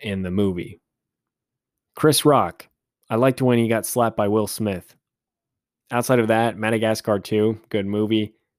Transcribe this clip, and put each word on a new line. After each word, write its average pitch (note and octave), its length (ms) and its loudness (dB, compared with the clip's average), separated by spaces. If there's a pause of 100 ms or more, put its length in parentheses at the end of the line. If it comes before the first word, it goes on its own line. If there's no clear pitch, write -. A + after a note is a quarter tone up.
in G2 200 -6
the F2+ 80 -6
movie. F#2 500 -4 (1160)
Chris D#3 300 2
Rock. A2+ 420 2 (400)
I A2+ 80 -2
liked C3 260 2
when B2 160 4
he A2+ 100 2
got A2+ 180 0
slapped A2+ 320 0
by G#2 100 0
Will G#2+ 180 0
Smith. G2+ 480 -6 (960)
Outside A#2+ 300 0
of A2 80 2
that, A2+ 280 2
Madagascar A2 640 0
two, G#2+ 500 -2
good G2+ 160 -2
movie. G#2+ 500 -2 (240)